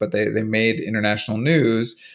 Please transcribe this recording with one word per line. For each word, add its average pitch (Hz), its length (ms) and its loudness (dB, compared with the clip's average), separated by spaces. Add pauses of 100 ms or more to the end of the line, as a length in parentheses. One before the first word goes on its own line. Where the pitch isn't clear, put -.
but 101 100 -2
they, 104 180 0
they 107 140 0
made 110 380 0
international 107 560 -2
news 117 640 0 (140)